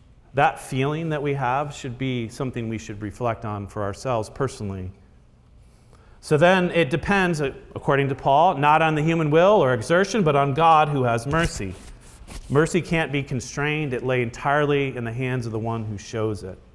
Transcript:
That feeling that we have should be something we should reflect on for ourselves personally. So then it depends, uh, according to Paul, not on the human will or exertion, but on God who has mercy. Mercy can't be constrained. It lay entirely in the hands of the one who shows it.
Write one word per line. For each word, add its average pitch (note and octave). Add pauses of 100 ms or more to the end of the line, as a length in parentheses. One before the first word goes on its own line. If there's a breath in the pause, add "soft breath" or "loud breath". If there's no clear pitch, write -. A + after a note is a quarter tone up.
(340)
That C#3+
feeling D3+
that D3+
we C#3+
have C#3
should A#2+
be B2
something A#2+
we A2+
should G#2+
reflect A2
on G#2
for G#2
ourselves G#2
personally. G2 (1300 soft breath)
So D3+
then F3+
it D#3+
depends, F3
uh, C3+ (240)
according C#3
to C3+
Paul, D#3
not D3
on D#3+
the D3+
human E3
will F3+
or B2+
exertion, F3+
but D3
on C#3
God D#3
who C#3+
has A#2
mercy. C#3 (720)
Mercy D#3+
can't D#3+
be C#3+
constrained. C#3+
It A#2+
lay B2+
entirely C#3
in A#2+
the A2+
hands B2+
of A#2
the A2
one A2+
who G#2+
shows G#2+
it. F#2 (180)